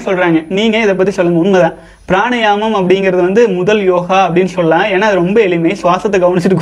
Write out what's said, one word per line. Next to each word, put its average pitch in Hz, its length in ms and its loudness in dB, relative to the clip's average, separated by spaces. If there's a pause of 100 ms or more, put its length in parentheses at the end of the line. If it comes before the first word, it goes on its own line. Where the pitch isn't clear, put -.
சொல்றாங்க. 175 440 0
நீங்க 214 280 0
இதை 214 160 0
பத்தி 190 180 -2
சொல்லுங்க." 175 280 0
உண்மைதான். 175 340 2 (380)
பிராணயாமம் 214 680 0
அப்படிங்கிறது 190 360 0
வந்து 196 340 2
முதல் 196 340 0
யோகா 180 480 0
அப்படின்னு 180 140 0
சொல்லலாம். 175 380 0
ஏன்னா 196 160 -2
அது 208 160 0
ரொம்ப 185 260 0
எளிமை. 175 340 0
சுவாசத்தை 190 460 -2
கவனிச்சுட்டு 180 400 2